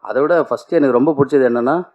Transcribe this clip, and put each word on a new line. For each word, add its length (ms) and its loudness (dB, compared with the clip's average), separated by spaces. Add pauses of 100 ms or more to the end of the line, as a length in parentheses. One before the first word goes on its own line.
அதை 180 -4
விட 220 0
ஃபர்ஸ்ட் 300 -8
எனக்கு 240 2
ரொம்ப 140 2
பிடிச்சது 340 0
என்னன்னா, 300 0 (200)